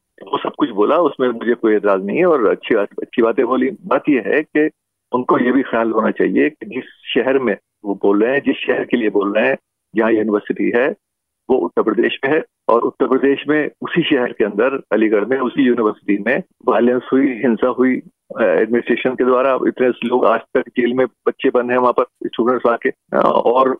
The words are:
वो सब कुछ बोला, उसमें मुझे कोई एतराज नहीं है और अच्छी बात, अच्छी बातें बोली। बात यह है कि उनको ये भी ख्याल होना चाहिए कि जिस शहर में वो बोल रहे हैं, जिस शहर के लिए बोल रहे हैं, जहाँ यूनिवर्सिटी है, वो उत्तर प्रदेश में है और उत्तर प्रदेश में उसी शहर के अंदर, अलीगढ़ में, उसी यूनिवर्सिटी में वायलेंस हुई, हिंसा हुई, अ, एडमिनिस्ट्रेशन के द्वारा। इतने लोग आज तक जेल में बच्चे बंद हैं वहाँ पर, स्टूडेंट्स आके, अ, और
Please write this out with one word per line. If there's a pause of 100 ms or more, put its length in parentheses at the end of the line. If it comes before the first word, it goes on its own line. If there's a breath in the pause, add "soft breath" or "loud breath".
(240)
वो
सब
कुछ
बोला,
उसमें
मुझे
कोई
एतराज
नहीं
है
और
अच्छी
बात, (140)
अच्छी
बातें
बोली।
बात
यह
है
कि (420)
उनको
ये
भी
ख्याल
होना
चाहिए
कि
जिस
शहर
में (280)
वो
बोल
रहे
हैं,
जिस
शहर
के
लिए
बोल
रहे
हैं, (380)
जहाँ
यूनिवर्सिटी
है, (540)
वो
उत्तर
प्रदेश
में
है (260)
और
उत्तर
प्रदेश
में (120)
उसी
शहर
के
अंदर,
अलीगढ़
में,
उसी
यूनिवर्सिटी
में (240)
वायलेंस (120)
हुई,
हिंसा
हुई, (380)
अ,
एडमिनिस्ट्रेशन
के
द्वारा।
इतने
लोग
आज
तक
जेल
में (200)
बच्चे
बंद
हैं
वहाँ
पर,
स्टूडेंट्स
आके,
अ,
और